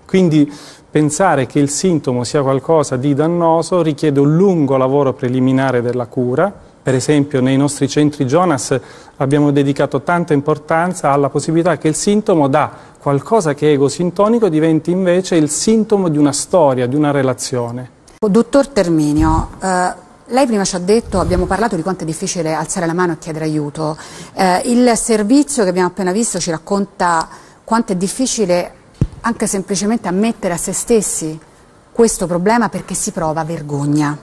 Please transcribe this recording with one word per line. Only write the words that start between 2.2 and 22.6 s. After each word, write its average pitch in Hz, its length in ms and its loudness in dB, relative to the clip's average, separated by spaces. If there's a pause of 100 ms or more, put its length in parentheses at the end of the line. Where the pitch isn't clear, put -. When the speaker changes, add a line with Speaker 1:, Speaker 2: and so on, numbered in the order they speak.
Speaker 1:
sia 143 200 -2
qualcosa 135 540 0
di 139 180 0
dannoso 165 680 0
richiede 151 400 0
un 147 160 4
lungo 165 400 2
lavoro 131 380 2
preliminare 131 680 0
della 123 240 -4
cura. 135 480 0 (300)
Per 131 120 0
esempio 143 460 0
nei 131 160 2
nostri 139 320 0
centri 147 380 0
Jonas 143 520 0 (380)
abbiamo 147 360 2
dedicato 139 500 0
tanta 175 320 0
importanza 156 760 -2
alla 139 200 2
possibilità 160 480 0
che 156 100 -2
il 156 60 0
sintomo 202 520 2
da 135 240 0 (280)
qualcosa 147 560 0
che 147 160 2
è - 20 4
egosintonico 175 800 2
diventi 156 400 2
invece 180 460 0
il 151 120 2
sintomo 208 600 0
di 151 100 0
una 147 140 4
storia, 131 540 2
di 123 80 -4
una 147 160 2
relazione. 123 880 -4 (180)
Speaker 2:
Dottor 233 500 2
Terminio, 160 800 0 (140)
eh, 180 320 -2 (320)
lei 254 200 2
prima 208 180 0
ci 185 120 -4
ha - 20 -2
detto, 196 420 0
abbiamo 180 260 0
parlato 202 280 -2
di 165 80 -4
quanto 185 220 -4
è - 20 -6
difficile 160 460 -6
alzare 160 320 -4